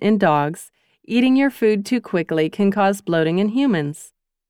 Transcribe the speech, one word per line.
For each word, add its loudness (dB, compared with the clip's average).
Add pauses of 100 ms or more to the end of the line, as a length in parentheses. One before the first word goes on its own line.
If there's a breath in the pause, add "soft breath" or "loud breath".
in 0
dogs, 0 (360)
eating 2
your 2
food 0
too -2
quickly -2
can 0
cause 0
bloating 0
in 0
humans. -2 (380)